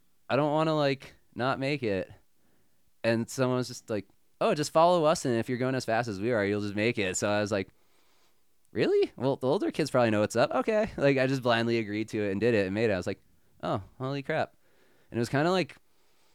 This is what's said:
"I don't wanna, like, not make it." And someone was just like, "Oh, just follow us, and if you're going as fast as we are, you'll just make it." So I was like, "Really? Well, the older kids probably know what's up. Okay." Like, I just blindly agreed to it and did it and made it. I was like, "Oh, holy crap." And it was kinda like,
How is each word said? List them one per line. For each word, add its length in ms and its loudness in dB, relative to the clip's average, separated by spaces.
"I 60 0
don't 160 0
wanna, 240 0
like, 400 -2
not 240 -2
make 240 -2
it." 260 -2
And 260 0
someone 300 0
was 100 -4
just 200 -16
like, 180 -4
"Oh, 140 2
just 180 -4
follow 320 6
us, 200 2
and 120 2
if 100 -2
you're 100 -4
going 180 0
as 100 -4
fast 240 0
as 100 -6
we 140 -2
are, 120 2
you'll 160 0
just 140 -4
make 220 0
it." 200 -2
So 120 0
I 100 2
was 120 -2
like, 180 -2
"Really? 440 0
Well, 220 -2
the 100 -4
older 240 0
kids 200 -4
probably 200 4
know 100 2
what's 140 0
up. 160 2
Okay." 460 0
Like, 200 2
I 100 2
just 160 -2
blindly 340 2
agreed 320 -4
to 180 -2
it 40 -2
and 100 -2
did 120 4
it 120 4
and 80 -4
made 160 2
it. 40 2
I 40 0
was 100 -4
like, 120 -6
"Oh, 180 -4
holy 240 -6
crap." 300 -4
And 60 -4
it 40 0
was 80 -2
kinda 220 2
like, 240 -2